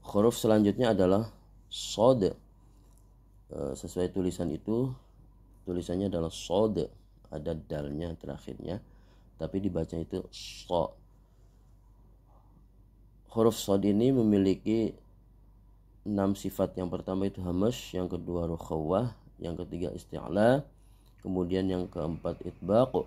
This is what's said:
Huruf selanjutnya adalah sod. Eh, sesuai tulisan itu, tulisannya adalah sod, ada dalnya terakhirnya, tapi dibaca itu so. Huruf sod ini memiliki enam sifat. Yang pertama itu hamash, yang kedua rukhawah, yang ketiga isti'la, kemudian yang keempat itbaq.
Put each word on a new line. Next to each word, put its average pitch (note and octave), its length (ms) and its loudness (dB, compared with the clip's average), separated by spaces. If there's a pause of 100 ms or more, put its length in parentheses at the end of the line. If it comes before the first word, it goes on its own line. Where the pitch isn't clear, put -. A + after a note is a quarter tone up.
(140)
Huruf G#2+ 240 4
selanjutnya G#2+ 560 4
adalah G2 400 4 (400)
sod. A2 640 2 (1120)
Eh, C#2+ 240 -8
sesuai F2+ 400 -4
tulisan F2+ 400 -2
itu, A#2+ 400 -2 (720)
tulisannya F2+ 400 -2
adalah E2 240 -2
sod, F#2+ 560 0 (480)
ada D#2 240 -6
dalnya D#2 560 -6
terakhirnya, D2+ 640 -12 (640)
tapi D#2+ 160 -6
dibaca F2 400 -4
itu E2 320 -6
so. - 640 -4 (2500)
Huruf A2+ 240 6
sod G2 320 2
ini A#2 240 4
memiliki G#2 800 4 (1120)
enam G2 320 0
sifat. F#2+ 400 -4
Yang F2+ 240 -4
pertama F#2+ 240 -2
itu F#2+ 160 -6
hamash, F2+ 560 -2
yang F2+ 80 -2
kedua F2 400 -4
rukhawah, E2 720 -2 (240)
yang E2 160 -8
ketiga E2+ 400 -6
isti'la, G#2 640 2 (640)
kemudian F#2 400 -2
yang F2+ 240 -2
keempat E2 560 -6
itbaq. F#2 600 2